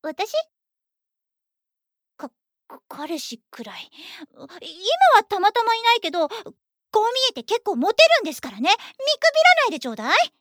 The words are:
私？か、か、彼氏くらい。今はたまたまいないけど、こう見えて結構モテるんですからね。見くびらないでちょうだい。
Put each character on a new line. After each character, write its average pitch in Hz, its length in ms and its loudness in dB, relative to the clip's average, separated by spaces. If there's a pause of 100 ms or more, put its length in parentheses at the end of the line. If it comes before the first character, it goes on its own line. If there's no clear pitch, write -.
私？ 370 340 -6 (1800)
か、 269 140 -14 (380)
か、 - 200 -20
彼 302 300 -10
氏 240 200 -12 (120)
く 233 140 -16
ら 202 120 -16
い。 - 140 -18 (420)
今 - 140 -20 (720)
は 415 120 6
た 392 120 -4
ま 415 120 2
た 466 120 0
ま 466 100 0
い 453 80 -6
な 466 120 4
い 453 60 0
け 320 100 -6
ど、 320 180 -2
こ - 720 -6
う 453 100 0
見 523 80 -2 (100)
え - 20 -20
て 233 100 -10
結 453 200 -2
構 370 140 -4
モ 311 160 0
テ 605 100 6 (160)
る 466 40 0
ん - 20 -8
で 320 80 -6
す - 80 -12
か 262 100 -12
ら 208 100 -16
ね。 - 0 -
見 302 100 0
く - 0 -
び 440 60 4
ら 622 760 0 (100)
な - 40 0
い - 20 -2
で 311 80 -8
ち 247 80 -10
ょ 233 60 -6
う 214 40 -10
だ 233 180 -2
い。 640 260 0